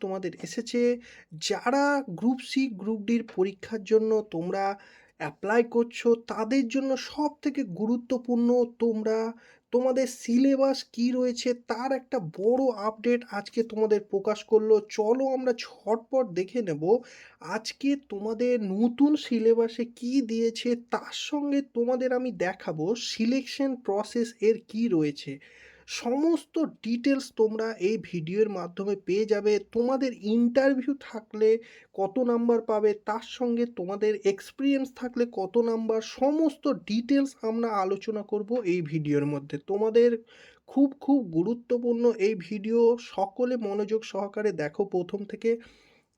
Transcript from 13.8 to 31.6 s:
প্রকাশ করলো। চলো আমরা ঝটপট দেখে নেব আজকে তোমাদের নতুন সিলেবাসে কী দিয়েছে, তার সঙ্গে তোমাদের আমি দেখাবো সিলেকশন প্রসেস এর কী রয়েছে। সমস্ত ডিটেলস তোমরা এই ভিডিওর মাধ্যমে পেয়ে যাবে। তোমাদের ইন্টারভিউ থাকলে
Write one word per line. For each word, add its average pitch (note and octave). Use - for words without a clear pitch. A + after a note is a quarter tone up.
প্রকাশ G#3
করলো। G#3+
চলো A3+
আমরা B3+
ঝটপট B3
দেখে F#3+
নেব D3+
আজকে A#3+
তোমাদের A3
নতুন A#3+
সিলেবাসে A3+
কী B3
দিয়েছে, A3+
তার -
সঙ্গে C#4+
তোমাদের B3
আমি B3+
দেখাবো E3+
সিলেকশন C4+
প্রসেস G#3+
এর A3
কী A3+
রয়েছে। D3
সমস্ত D4+
ডিটেলস B3
তোমরা A3
এই A3
ভিডিওর F3+
মাধ্যমে F#3+
পেয়ে G3+
যাবে। G#3
তোমাদের B3+
ইন্টারভিউ C4
থাকলে A3